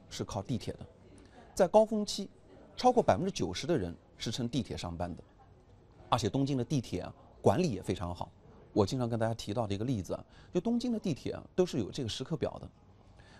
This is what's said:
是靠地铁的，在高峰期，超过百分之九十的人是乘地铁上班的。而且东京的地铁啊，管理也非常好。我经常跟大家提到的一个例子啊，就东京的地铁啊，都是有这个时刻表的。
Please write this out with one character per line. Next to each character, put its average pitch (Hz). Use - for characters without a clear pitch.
是 -
靠 101
地 110
铁 -
的， -
在 190
高 214
峰 214
期， -
超 247
过 240
百 98
分 151
之 196
九 90
十 -
的 165
人 87
是 -
乘 117
地 120
铁 82
上 87
班 87
的。 -
而 127
且 107
东 135
京 135
的 120
地 147
铁 92
啊， 67
管 107
理 170
也 95
非 -
常 87
好。 -
我 104
经 127
常 120
跟 117
大 110
家 113
提 107
到 113
的 101
一 98
个 107
例 120
子 -
啊， -
就 180
东 240
京 247
的 220
地 175
铁 -
啊， -
都 180
是 175
有 92
这 -
个 113
时 -
刻 147
表 -
的。 -